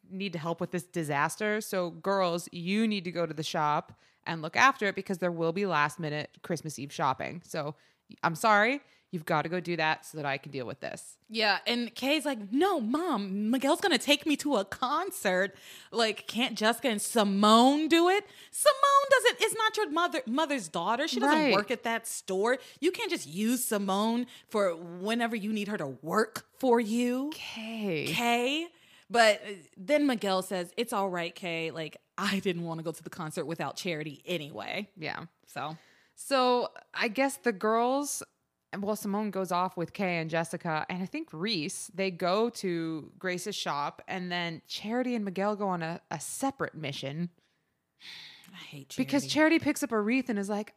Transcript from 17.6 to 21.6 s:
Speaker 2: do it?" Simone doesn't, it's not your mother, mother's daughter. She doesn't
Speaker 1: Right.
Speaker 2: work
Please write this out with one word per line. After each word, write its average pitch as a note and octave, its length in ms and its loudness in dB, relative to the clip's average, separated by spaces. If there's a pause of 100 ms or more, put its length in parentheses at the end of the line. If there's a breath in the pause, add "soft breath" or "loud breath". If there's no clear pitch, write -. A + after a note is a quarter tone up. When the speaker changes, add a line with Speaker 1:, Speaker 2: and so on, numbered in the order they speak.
Speaker 2:
do E4+ 220 6
it?" G4+ 160 2 (240 loud breath)
Simone - 260 6 (360)
doesn't, B4 300 4
it's A4 140 2
not A4 220 2
your G4+ 140 0
mother, D#4+ 340 0
mother's C4+ 420 0
daughter. G#3 400 0
She B3+ 120 -2
doesn't C#4+ 200 4
Speaker 1:
Right. C#4 140 4
Speaker 2:
work G#3 160 2